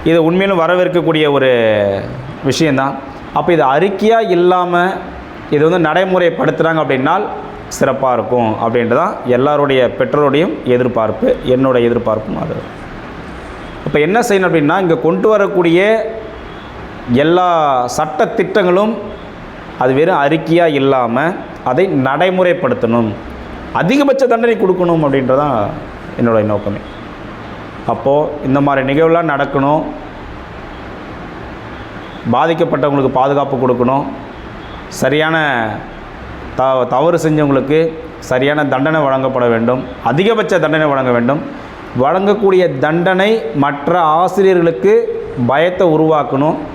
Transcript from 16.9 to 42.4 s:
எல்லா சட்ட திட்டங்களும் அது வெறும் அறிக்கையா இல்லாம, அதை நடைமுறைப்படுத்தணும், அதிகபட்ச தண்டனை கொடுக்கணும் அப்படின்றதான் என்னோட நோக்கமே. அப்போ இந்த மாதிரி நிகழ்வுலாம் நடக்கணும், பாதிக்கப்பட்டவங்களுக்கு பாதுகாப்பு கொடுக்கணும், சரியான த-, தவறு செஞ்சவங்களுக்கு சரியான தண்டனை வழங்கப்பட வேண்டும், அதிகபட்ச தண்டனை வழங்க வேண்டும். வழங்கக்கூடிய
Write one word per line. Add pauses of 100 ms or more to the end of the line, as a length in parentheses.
எல்லா
சட்ட
திட்டங்களும் (840)
அது
வெறும்
அறிக்கையா
இல்லாம, (300)
அதை (140)
நடைமுறைப்படுத்தணும், (640)
அதிகபட்ச
தண்டனை
கொடுக்கணும்
அப்படின்றதான் (680)
என்னோட
நோக்கமே. (1080)
அப்போ (160)
இந்த
மாதிரி
நிகழ்வுலாம்
நடக்கணும், (2500)
பாதிக்கப்பட்டவங்களுக்கு
பாதுகாப்பு
கொடுக்கணும், (840)
சரியான (880)
த-,
தவறு
செஞ்சவங்களுக்கு (260)
சரியான
தண்டனை
வழங்கப்பட
வேண்டும், (220)
அதிகபட்ச
தண்டனை
வழங்க
வேண்டும். (600)
வழங்கக்கூடிய